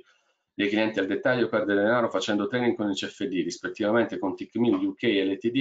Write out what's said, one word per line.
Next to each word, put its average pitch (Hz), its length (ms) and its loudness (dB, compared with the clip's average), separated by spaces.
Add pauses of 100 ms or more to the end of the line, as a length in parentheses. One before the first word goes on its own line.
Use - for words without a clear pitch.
(540)
dei 104 140 0
clienti 107 320 0
al 95 60 2
dettaglio 113 420 0
perde 104 260 0
denaro 110 360 2
facendo 104 380 0
trading 123 280 0
con 104 160 -2
i 98 40 -2
C 101 100 -6
F - 180 -8
D, 98 80 -2 (120)
rispettivamente 107 760 -2
con 92 160 -4
tic - 200 -12
mille 107 300 2
U 98 80 -2
K - 100 -10
L 98 340 0
T 117 120 -2
D 120 120 -4